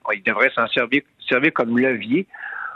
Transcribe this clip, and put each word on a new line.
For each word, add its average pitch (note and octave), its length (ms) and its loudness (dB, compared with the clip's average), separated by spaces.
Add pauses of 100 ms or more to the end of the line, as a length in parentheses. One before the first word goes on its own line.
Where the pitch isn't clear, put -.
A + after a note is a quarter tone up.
(120)
il G2+ 100 -4
devrait A2 320 2
s'en A#2 140 2
servir, B2+ 340 0 (260)
servir C3+ 240 2
comme A#2 260 0
levier B2+ 480 2 (500)